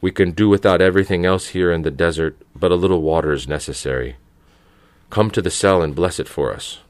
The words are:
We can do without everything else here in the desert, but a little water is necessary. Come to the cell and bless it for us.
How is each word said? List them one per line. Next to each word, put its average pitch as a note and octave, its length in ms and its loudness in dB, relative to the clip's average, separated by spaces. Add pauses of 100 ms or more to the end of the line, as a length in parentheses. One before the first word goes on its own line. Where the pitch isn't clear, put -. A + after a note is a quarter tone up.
We F#2+ 100 -2
can F#2 200 0
do G2+ 180 2
without G2 320 4
everything F#2 460 2
else F#2 220 0
here F#2 220 0
in E2 120 0
the D#2 80 -2
desert, D#2+ 460 -2 (180)
but F2+ 180 0
a F2+ 40 2
little F2+ 260 2
water D#2 300 0
is C2+ 140 -4
necessary. C2 680 -6 (960)
Come G#2+ 220 0
to G#2+ 100 -2
the F2 80 -2
cell F#2+ 320 2
and D2 120 -2
bless F2 240 -2
it - 100 -6
for C2+ 260 -4
us. - 240 -14 (120)